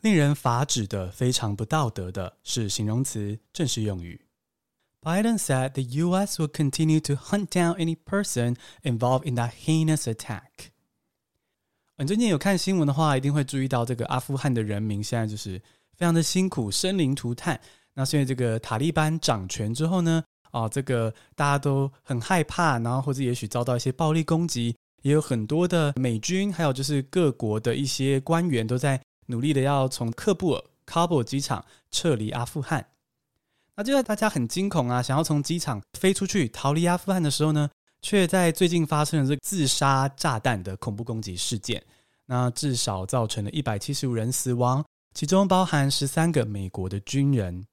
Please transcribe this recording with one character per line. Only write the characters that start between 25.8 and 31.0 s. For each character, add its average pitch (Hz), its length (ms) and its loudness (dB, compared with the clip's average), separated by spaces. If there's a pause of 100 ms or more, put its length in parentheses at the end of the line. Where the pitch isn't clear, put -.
美 123 220 0
军， 190 320 0
还 170 120 -2
有 143 80 2
就 131 100 -4
是 139 220 0
各 165 300 2
国 107 260 -2
的 117 160 0
一 135 100 -2
些 135 360 0
官 165 280 0
员 113 160 0
都 123 120 0
在 135 200 0 (280)
努 120 160 -4
力 147 100 0
的 139 80 2
要 139 300 2
从 120 240 -4
喀 - 200 0
布 180 200 0
尔， - 100 -4 (240)
喀 170 180 2